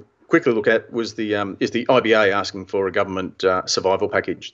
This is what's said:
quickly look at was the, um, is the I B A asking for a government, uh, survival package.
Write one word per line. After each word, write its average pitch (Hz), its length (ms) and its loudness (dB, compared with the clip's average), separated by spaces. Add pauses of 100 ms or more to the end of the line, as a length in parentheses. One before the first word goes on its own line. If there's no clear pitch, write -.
(300)
quickly - 240 4
look 113 140 0
at 113 260 2
was 110 220 -6
the, 104 200 -2
um, 98 240 -4
is 110 120 -2
the 117 180 -2
I 131 100 6
B 110 140 2
A 107 180 4
asking 95 360 -4
for 98 200 -2
a 92 40 -2
government, 95 520 -4
uh, 92 220 0
survival 92 420 0
package. 95 460 -6